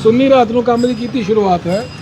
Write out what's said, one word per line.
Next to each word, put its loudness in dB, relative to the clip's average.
ਸੁੰਨੀ 4
ਰਾਤ 4
ਨੂੰ -2
ਕੰਮ 0
ਦੀ -2
ਕੀਤੀ -6
ਸ਼ੁਰੂਆਤ 0
ਹੈ। -4